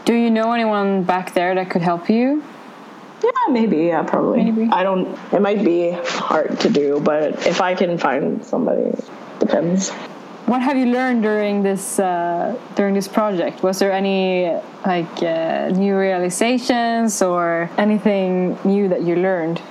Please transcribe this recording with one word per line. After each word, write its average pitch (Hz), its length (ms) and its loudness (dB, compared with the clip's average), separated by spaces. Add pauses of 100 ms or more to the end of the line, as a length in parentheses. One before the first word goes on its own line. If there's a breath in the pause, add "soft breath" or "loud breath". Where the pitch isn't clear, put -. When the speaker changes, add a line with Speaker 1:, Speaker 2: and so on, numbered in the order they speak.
Speaker 1:
Do 226 100 2
you 233 160 2
know 226 220 2
anyone 208 520 0
back 180 300 -2
there 185 220 2
that 185 140 -2
could 180 140 -2
help 170 260 -2
you? 254 340 2 (800)
Speaker 2:
Yeah, 453 60 2 (200)
maybe. 220 280 2
Yeah, 160 260 2
probably. - 400 0
Speaker 1:
Maybe. 226 300 0
Speaker 2:
I 180 100 2
don't, 190 240 0 (240)
it - 100 4
might 202 220 2
be 170 280 2 (120)
hard - 560 -2
to - 100 2
do, 143 320 2
but 151 460 0
if 180 140 0
I 185 140 2
can 175 220 0
find 151 460 0
somebody, 62 480 0 (480)
depends. 170 520 0 (540)
Speaker 1:
What 247 160 0
have 269 140 2
you 262 120 2
learned 247 360 0
during 208 400 0
this, 196 380 -2
uh, 175 520 0 (220)
during 202 200 2
this 196 120 -2
project? 190 560 -2
Was 185 160 0
there 196 140 2
any, 190 580 0 (340)
like, 175 380 -2
uh, 165 460 0
new 196 280 2
realizations 226 1200 0
or 170 560 0
anything 196 880 2
new 196 240 2
that 156 140 0
you 170 120 2
learned? 175 560 0